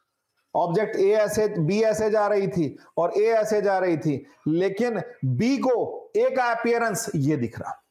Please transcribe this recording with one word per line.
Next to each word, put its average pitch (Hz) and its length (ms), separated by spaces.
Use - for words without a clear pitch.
Object 175 420
ए 196 160
ऐसे, 214 360
बी 170 340
ऐसे 220 280
जा 208 160
रही 202 220
थी 160 280
और 170 140
ए 208 160
ऐसे 214 340
जा 190 160
रही 180 180
थी, 143 300
लेकिन 190 540
B 208 320
को 208 580
ए 240 200
का 254 140
appearance 233 640
ये 151 200
दिख 120 240
रहा। - 200